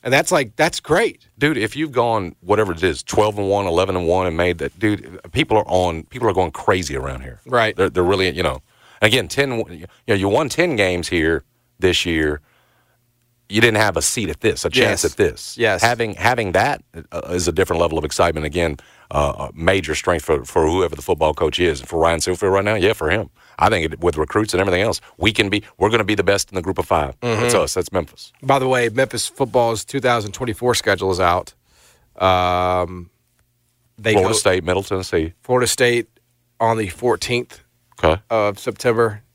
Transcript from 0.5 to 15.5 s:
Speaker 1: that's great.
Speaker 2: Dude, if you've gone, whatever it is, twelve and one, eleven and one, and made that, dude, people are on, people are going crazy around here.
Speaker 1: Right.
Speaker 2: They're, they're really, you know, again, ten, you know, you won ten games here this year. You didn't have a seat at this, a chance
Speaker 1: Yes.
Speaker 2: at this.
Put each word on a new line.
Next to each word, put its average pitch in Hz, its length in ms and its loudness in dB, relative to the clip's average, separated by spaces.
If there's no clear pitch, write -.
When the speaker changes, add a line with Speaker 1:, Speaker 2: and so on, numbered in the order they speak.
Speaker 1:
that's 160 240 0
great. - 480 -2
Speaker 2:
Dude, 147 200 2
if 107 180 -2
you've 151 160 -4
gone, 113 500 0
whatever 104 300 0
it 82 120 -6
is, 80 200 -2
twelve 107 340 0
and 98 100 -4
one, 101 200 0
eleven 92 280 0
and 87 120 -2
one, 92 180 2
and 82 100 -2
made 87 220 0
that, - 220 -10
dude, 104 400 -4
people 139 240 0
are 104 100 0
on, 87 380 0
people 120 220 -4
are 98 60 2
going 87 180 0
crazy 85 440 -2
around 65 260 -8
here. 62 240 -16
Speaker 1:
Right. 113 300 0
Speaker 2:
They're, 92 140 2
they're 90 140 0
really, 95 280 2
you 90 120 -6
know, - 180 -4
again, 110 260 2
ten, 131 320 -2
you 85 160 -16
know, 107 80 2
you 98 140 0
won 131 200 2
ten 170 280 0
games 90 320 0
here 82 340 0
this 90 260 2
year. 78 360 -2
You 107 120 2
didn't 113 160 6
have 101 200 2
a 87 40 0
seat 101 280 -2
at 76 100 -8
this, - 260 -2
a 85 40 0
chance 104 340 0
Speaker 1:
Yes. - 80 0
Speaker 2:
at - 60 -16
this. - 420 -2